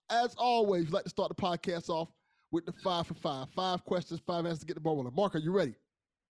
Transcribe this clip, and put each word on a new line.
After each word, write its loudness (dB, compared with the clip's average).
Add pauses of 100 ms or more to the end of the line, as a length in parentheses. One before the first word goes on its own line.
as 2
always, 4
we -4
like 0
to -8
start 0
the -6
podcast -2
off -2 (420)
with -2
the -8 (100)
five 0
for -10
five. -4
Five 0
questions, -2
five 0
answers -2
to -14
get -6
the -8
ball 0
rolling. -4
Mark, 2
are 0
you 0
ready? 2 (560)